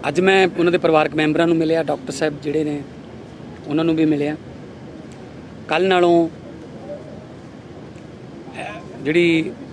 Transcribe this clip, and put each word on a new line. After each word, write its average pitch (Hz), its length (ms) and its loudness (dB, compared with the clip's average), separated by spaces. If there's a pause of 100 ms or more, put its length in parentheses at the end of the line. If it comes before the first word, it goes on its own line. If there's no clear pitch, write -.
ਅੱਜ 151 120 2
ਮੈਂ 190 280 6 (100)
ਉਹਨਾਂ 170 140 6
ਦੇ 180 60 4
ਪਰਿਵਾਰਕ 156 360 4
ਮੈਂਬਰਾਂ 151 320 4
ਨੂੰ 170 100 4
ਮਿਲਿਆ, 165 260 2
ਡਾਕਟਰ 147 300 -4
ਸਾਹਿਬ 156 300 0
ਜਿਹੜੇ 151 220 0
ਨੇ 147 180 -2 (840)
ਉਹਨਾਂ 156 180 0
ਨੂੰ 165 120 2
ਵੀ 160 80 4
ਮਿਲਿਆ। 151 320 2 (1300)
ਕੱਲ੍ਹ 170 200 2
ਨਾਲੋਂ 170 400 6 (2750)
ਜਿਹੜੀ 160 500 4 (200)